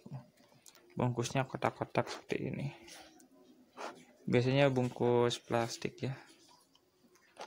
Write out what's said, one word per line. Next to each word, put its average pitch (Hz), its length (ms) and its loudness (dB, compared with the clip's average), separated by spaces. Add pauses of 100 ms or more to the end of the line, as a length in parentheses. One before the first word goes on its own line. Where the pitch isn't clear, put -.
(960)
Bungkusnya 123 560 0
kotak-kotak 120 560 -2
seperti - 400 -6
ini. 135 240 -6 (1600)
Biasanya 131 400 4
bungkus 120 720 2
plastik, - 560 -4
ya. 131 160 -4 (1300)